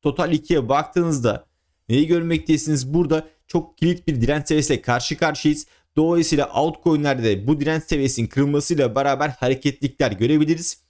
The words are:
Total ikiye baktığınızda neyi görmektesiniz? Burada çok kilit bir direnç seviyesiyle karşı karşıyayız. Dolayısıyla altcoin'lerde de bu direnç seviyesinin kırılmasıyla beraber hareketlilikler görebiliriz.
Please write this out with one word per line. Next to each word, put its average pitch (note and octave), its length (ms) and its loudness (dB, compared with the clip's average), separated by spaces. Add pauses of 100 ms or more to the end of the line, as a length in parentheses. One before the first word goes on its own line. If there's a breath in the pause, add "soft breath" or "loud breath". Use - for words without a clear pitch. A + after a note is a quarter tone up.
Total D#3+ 320 0
ikiye D3+ 360 0
baktığınızda D3 760 0 (440)
neyi C#3+ 180 2
görmektesiniz? D#3 840 0
Burada D#3 340 0 (200 soft breath)
çok - 300 -6
kilit F3 300 0
bir C3+ 140 0
direnç C#3+ 260 0
seviyesiyle D3 340 0
karşı B2 360 -2
karşıyayız. D3+ 500 -2 (280 soft breath)
Dolayısıyla D#3+ 540 2
altcoin'lerde D3 720 0
de G#2 240 0
bu D3+ 120 2
direnç D#3 240 -2
seviyesinin C3+ 440 -2
kırılmasıyla C#3+ 680 0
beraber C#3 340 0
hareketlilikler C3 840 -2
görebiliriz. D#3 800 0